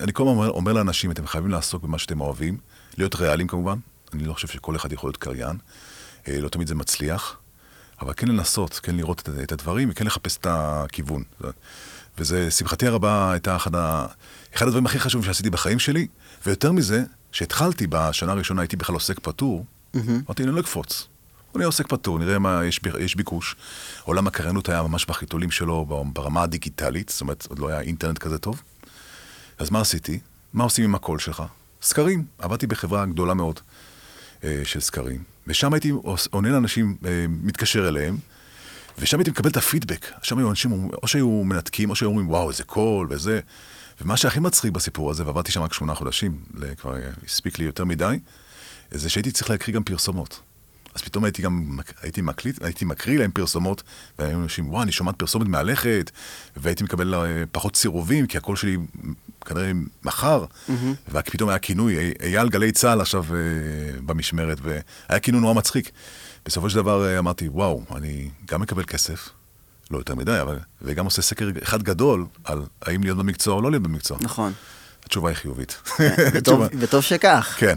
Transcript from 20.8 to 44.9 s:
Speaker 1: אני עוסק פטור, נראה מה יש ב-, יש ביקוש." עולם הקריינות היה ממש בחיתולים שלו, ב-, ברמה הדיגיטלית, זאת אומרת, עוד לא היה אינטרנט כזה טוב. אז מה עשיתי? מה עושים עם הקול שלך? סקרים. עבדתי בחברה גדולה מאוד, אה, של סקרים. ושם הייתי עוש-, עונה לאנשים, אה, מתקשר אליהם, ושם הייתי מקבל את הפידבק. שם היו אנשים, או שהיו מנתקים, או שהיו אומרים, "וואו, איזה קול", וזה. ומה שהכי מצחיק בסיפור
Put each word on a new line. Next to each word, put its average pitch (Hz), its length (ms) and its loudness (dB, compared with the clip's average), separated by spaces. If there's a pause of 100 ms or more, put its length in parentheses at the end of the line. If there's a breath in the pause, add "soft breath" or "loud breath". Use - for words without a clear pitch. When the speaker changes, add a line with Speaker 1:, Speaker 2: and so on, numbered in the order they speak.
Speaker 1:
אני 175 80 2
עוסק 156 220 0
פטור, 98 320 0
נראה 92 200 2
מה 92 260 2
יש 85 180 -2
ב-, 87 180 -4
יש 90 160 -2
ביקוש." 85 400 -4 (480 loud breath)
עולם 92 220 2
הקריינות 90 420 -2
היה 85 140 0
ממש 82 240 0
בחיתולים 82 440 -4
שלו, 82 360 0
ב-, 71 280 -4
ברמה 73 280 0
הדיגיטלית, 82 680 -2
זאת - 120 -6
אומרת, 71 300 -6
עוד 71 80 -8
לא 71 100 -2
היה 78 120 -2
אינטרנט 80 380 -4
כזה 78 200 -4
טוב. 110 240 -6 (960 loud breath)
אז 80 120 -6
מה 107 100 2
עשיתי? 85 400 -2 (320)
מה 113 120 2
עושים 117 200 2
עם 104 100 4
הקול 80 240 -2
שלך? 78 240 -6 (400)
סקרים. 165 420 2 (140)
עבדתי 98 280 -2
בחברה 101 400 0
גדולה 90 280 2
מאוד, 82 260 -2 (840 soft breath)
אה, 76 200 -2
של 73 160 -4
סקרים. 65 420 -4 (240)
ושם 139 260 2
הייתי 151 180 2
עוש-, 113 400 -2
עונה 101 180 2
לאנשים, 113 480 2 (100)
אה, 87 220 2
מתקשר 92 600 2
אליהם, 76 280 2 (800 loud breath)
ושם - 200 2
הייתי 170 120 4
מקבל - 200 2
את - 60 -2
הפידבק. 120 500 0 (160)
שם 123 160 0
היו 123 120 4
אנשים, 98 400 0 (120)
או 113 60 -2
שהיו 113 360 4
מנתקים, 95 460 0
או 101 60 0
שהיו 107 120 2
אומרים, 101 220 2
"וואו, 82 200 2
איזה 67 140 -6
קול", 107 460 2
וזה. 90 300 0 (600 loud breath)
ומה 98 160 0
שהכי 135 240 4
מצחיק 143 320 2
בסיפור - 380 -2